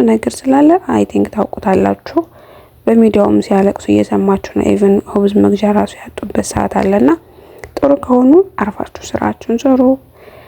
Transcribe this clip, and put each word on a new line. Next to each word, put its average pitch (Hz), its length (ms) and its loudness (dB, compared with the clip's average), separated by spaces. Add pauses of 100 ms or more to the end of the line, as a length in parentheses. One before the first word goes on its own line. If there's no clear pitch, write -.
ነገር 226 300 0
ስላለ 277 360 2 (180)
አይ 220 180 0
ቲንክ 202 240 -2
ታውቁታላችሁ። 196 920 -4 (600)
በሚዲያውም 208 600 2
ሲያለቅሱ 196 460 -2
እየሰማችሁ 202 680 0
ነው። - 140 -2
ኢቭን 196 280 2 (100)
ሆብዝ 202 320 -2
መግዣ 202 360 2
ራሱ 202 220 -2
ያጡበት - 520 -8
ሰዓት 208 280 -4
አለና 202 340 2 (680)
ጥሩ 277 240 0
ከሆኑ 254 320 2 (260)
አርፋችሁ - 480 -8
ስራችሁን - 540 -4
ስሩ። 262 220 2 (680)